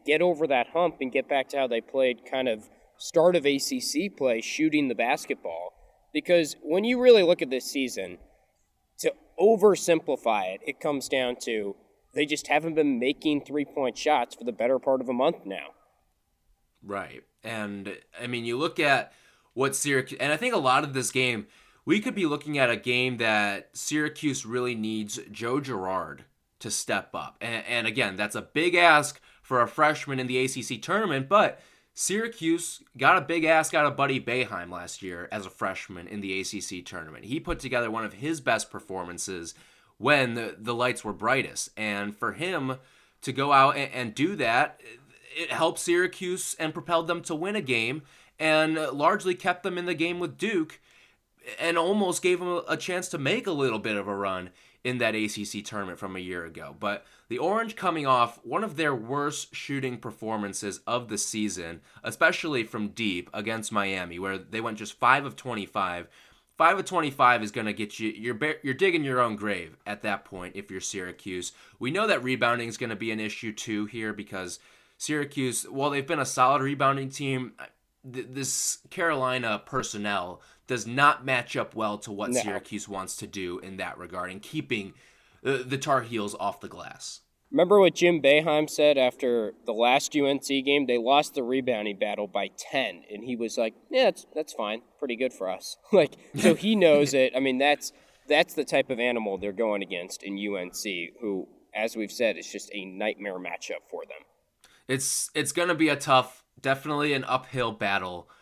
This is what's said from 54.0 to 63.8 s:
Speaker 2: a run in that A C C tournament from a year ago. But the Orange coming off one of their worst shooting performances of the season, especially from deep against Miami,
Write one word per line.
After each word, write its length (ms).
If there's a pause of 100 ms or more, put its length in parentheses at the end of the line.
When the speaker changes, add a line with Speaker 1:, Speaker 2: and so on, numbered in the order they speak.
Speaker 2:
a 80
run 360 (320)
in 160
that 160
A 120
C 160
C 200
tournament 340
from 180
a 40
year 260
ago. 340
But 240 (260)
the 100
Orange 360
coming 300
off 380
one 200
of 140
their 180
worst 580
shooting 440
performances 920
of 220
the 80
season, 640 (220)
especially 600
from 260
deep 440
against 380
Miami, 460